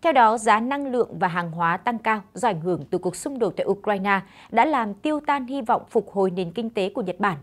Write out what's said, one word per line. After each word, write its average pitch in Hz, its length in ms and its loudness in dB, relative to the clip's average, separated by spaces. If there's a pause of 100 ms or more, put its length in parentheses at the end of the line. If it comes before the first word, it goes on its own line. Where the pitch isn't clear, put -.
Theo 330 100 2
đó, 233 260 6
giá 214 220 4
năng 277 260 -4
lượng 240 320 -2
và 180 100 0
hàng 175 220 -4
hóa 170 260 0
tăng 226 220 -2
cao 220 220 -2 (140)
do 214 140 0
ảnh 175 120 -2
hưởng 165 300 -2
từ 180 80 -2
cuộc 180 180 -4
xung 277 220 -8
đột 208 180 0
tại - 100 -2
Ukraine 196 540 0 (300)
đã 226 140 4
làm 262 300 0
tiêu 302 320 -2
tan 285 200 -2
hy 269 160 -6
vọng 226 280 0
phục 208 200 0
hồi 196 200 0
nền 180 220 -6
kinh 226 180 -4
tế 196 180 -2
của 226 140 -4
Nhật - 180 -6
Bản. 196 220 0